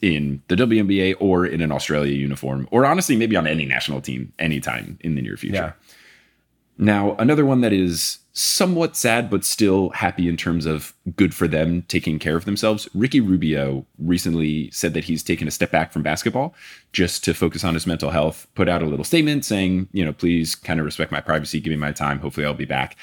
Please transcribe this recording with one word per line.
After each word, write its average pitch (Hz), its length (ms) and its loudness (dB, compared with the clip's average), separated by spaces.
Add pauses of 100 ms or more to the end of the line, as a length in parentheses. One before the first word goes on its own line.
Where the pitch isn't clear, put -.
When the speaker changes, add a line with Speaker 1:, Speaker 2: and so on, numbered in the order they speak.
Speaker 1:
in 73 480 0
the 90 80 2
W 110 240 4
N 101 60 2
B 98 140 2
A 95 120 2
or 90 320 2
in 80 160 -2
an 78 100 0
Australia 71 420 0
uniform, 67 560 -4
or 127 160 4
honestly, 151 300 2
maybe 110 220 2
on 80 100 2
any 78 180 0
national 67 360 -2
team 65 380 -8
anytime 69 640 -4
in 80 140 -2
the 67 60 -2
near 50 160 -6
future. - 180 -6
Speaker 2:
Yeah. 82 160 -4 (1040)
Speaker 1:
Now, 101 420 2
another 143 260 4
one 131 160 4
that 110 120 4
is 90 440 0 (160)
somewhat 170 600 0
sad, 117 340 0
but 98 140 0
still 95 460 2
happy 90 400 0
in 82 80 0
terms 82 280 -2
of 78 280 -4 (240)
good 90 180 4
for 87 120 2
them 82 420 2
taking 80 280 0
care 78 200 0
of 90 80 -4
themselves. 104 480 0
Ricky 131 260 2
Rubio 76 680 0 (140)
recently 80 720 -2
said 82 220 -4
that 78 100 -4
he's 80 180 -4
taken 82 280 -2
a - 20 -6
step - 180 -2
back 78 220 0
from 80 100 -4
basketball 113 540 -2 (380)
just - 320 0
to 87 80 2
focus 82 320 0
on 85 80 0
his 80 120 -2
mental 80 240 -2
health, 78 460 0
put 90 140 2
out 85 120 0
a 80 40 -2
little 73 180 -2
statement 151 400 2
saying, 95 480 0
you 98 120 0
know, 76 100 -2
"Please 85 420 0
kind 82 240 -4
of 76 60 -2
respect 78 260 -4
my 71 100 -2
privacy, 78 380 -2
give 80 120 -4
me 76 60 -2
my 73 140 -2
time, 71 280 -2
hopefully 73 260 -4
I'll 73 80 -2
be 73 120 -6
back." 69 380 -4